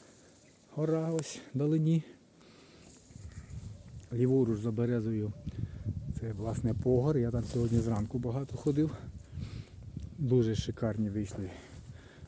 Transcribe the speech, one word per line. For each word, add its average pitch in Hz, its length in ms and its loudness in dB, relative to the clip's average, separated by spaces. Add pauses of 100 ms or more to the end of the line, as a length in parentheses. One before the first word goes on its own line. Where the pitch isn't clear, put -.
(760)
Гора 160 360 2
ось 160 280 -2 (160)
вдалині. 156 480 4 (2000)
Ліворуч 120 460 4
за 113 120 0
березою 110 640 0 (880)
це, 113 120 -6
власне, 110 420 0
погор. 127 440 4
Я 117 140 2
там 117 120 2
сьогодні 117 360 4
зранку 110 400 0
багато 123 380 -4
ходив. 151 340 2 (1300)
Дуже 120 380 4
шикарні 110 540 -2
вийшли 98 400 -4 (800)